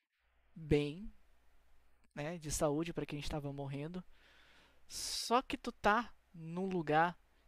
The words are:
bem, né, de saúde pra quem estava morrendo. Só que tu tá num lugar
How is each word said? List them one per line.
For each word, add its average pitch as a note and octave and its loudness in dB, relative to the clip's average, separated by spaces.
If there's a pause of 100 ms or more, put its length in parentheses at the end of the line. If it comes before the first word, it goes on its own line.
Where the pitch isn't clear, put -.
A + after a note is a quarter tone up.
(560)
bem, D3+ 2 (1040)
né, D#3 -4
de D3+ -6
saúde D#3+ 2
pra D3+ -2
quem D3 -4
estava C#3+ -2
morrendo. C#3 -6 (840)
Só - 0
que - -6
tu - -6
tá G#3+ 2 (200)
num E3+ -6
lugar E3+ 2 (300)